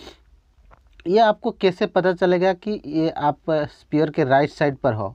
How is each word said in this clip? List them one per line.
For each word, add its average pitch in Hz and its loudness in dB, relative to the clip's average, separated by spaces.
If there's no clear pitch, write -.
ये 190 2
आपको 214 2
कैसे 190 -2
पता 185 0
चलेगा 180 0
कि 208 -8
ये 160 -2
आप 143 -4
स्फीयर 151 -2
के 151 0
राइट 135 2
साइड 143 -2
पर 123 -2
हो 110 -8